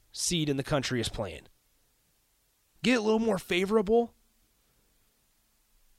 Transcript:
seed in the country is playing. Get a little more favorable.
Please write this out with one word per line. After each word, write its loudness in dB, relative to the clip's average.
seed -2
in -2
the -2
country -2
is -2
playing. -10
Get 4
a -2
little 2
more 0
favorable. 0